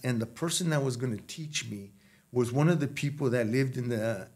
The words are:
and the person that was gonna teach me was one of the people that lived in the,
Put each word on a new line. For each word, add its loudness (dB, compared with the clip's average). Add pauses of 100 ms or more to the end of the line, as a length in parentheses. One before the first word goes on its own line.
and 0
the 0
person -2
that 2
was 0
gonna -2 (100)
teach -8
me -10 (400)
was 2
one 6
of 4
the 0
people -2
that 2
lived 0
in -4
the, -2